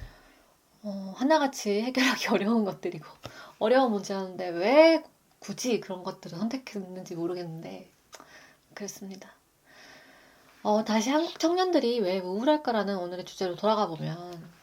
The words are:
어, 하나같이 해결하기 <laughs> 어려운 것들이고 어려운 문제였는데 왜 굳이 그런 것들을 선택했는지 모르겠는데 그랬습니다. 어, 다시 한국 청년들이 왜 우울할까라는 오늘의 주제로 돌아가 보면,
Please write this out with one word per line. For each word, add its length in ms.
어, 340
하나같이 680
해결하기 440
<laughs> 80
어려운 300
것들이고 420
어려운 320
문제였는데 560
왜 560
굳이 400
그런 240
것들을 340
선택했는지 800
모르겠는데 720
그랬습니다. 580
어, 200
다시 260
한국 280
청년들이 640
왜 180
우울할까라는 800
오늘의 260
주제로 300
돌아가 320
보면, 300